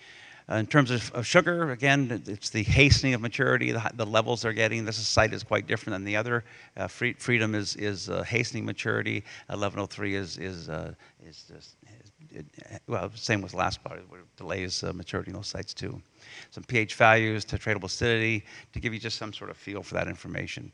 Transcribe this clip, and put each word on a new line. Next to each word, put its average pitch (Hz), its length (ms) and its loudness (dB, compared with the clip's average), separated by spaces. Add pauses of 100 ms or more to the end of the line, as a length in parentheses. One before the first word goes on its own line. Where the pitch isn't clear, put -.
(500)
Uh, 95 60 -2
in 110 120 0
terms 135 240 6
of, 117 220 0
of 120 120 -2
sugar, 170 460 4
again, 135 400 4
it, 107 160 -6
it's 104 220 -8
the 110 140 0
hastening 135 520 8
of 107 60 -4
maturity, 123 500 2
the 113 80 0
hi-, 110 160 -2
the 117 100 -2
levels 113 360 2
they're 113 220 0
getting. 110 220 0
This 107 140 -4
is, 107 80 -4
site 110 260 4
is 101 100 -8
quite 107 240 0
different - 280 -2
than 95 80 -4
the 101 140 -2
other. 117 260 0 (320)
Uh, 95 120 -4
Fre-, - 300 -4
Freedom 110 380 0
is, 101 220 -2
is, 98 320 -4
uh, 92 140 -2
hastening 117 420 -2
maturity. 110 580 -2 (260)
Eleven 101 300 -2
oh 98 60 -2
three 98 300 -4
is, 95 220 -6
is, 87 300 -8
uh, 82 260 -6 (320)
is 80 220 -20
just, 82 280 -20 (560)
it, 156 140 -14 (420)
well, 101 280 -2
same 110 260 0
with 92 120 -10
last 92 300 0
product, 90 280 -12
where 90 100 -20
it - 140 -20
delays, 92 480 -4
uh, 92 80 -4
maturity 90 400 -6
in 95 40 -10
those 101 120 -8
sites - 260 -8
too. 92 280 -8 (480)
Some 101 140 -16
P 120 160 0
H 107 160 -2
values, 110 500 6
titratable 101 400 -2
acidity, 113 580 2 (300)
to - 60 -6
give 117 140 -4
you 110 60 -8
just 110 180 -6
some 107 160 -10
sort 101 180 -12
of 95 60 -14
feel 101 260 -8
for - 120 -12
that 90 120 0
information. 90 680 -8